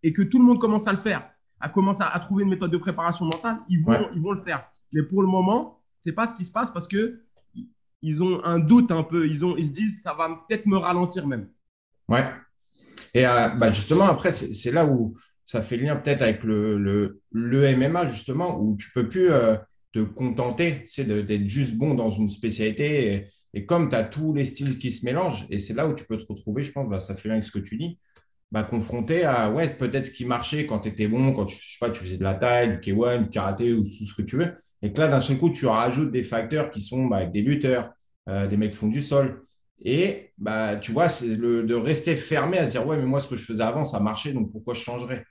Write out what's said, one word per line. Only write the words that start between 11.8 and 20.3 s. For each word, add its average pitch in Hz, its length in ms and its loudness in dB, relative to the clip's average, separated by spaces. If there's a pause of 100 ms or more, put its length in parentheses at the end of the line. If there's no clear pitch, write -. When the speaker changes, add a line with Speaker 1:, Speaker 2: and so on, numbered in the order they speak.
Speaker 2:
Ouais. 127 160 4 (880)
Et, 127 140 6
euh, 120 220 4
bah, 117 200 4
justement, 160 360 4
après, 180 260 4
c'est, 113 240 -6
c'est 117 160 -4
là 160 160 4
où 120 280 0 (300)
ça 117 160 -4
fait 117 160 -4
lien 143 180 0
peut-être 143 280 0
avec 110 200 0
le, 107 360 2
le, 101 420 0 (100)
le 120 340 2
M 131 180 4
M 156 120 2
A, 175 140 0
justement, 127 500 -4
où 104 160 0
tu - 160 -14
peux 120 160 0
plus, 185 220 2
euh, 117 260 6 (380)
te 113 60 -2
contenter, 127 880 -2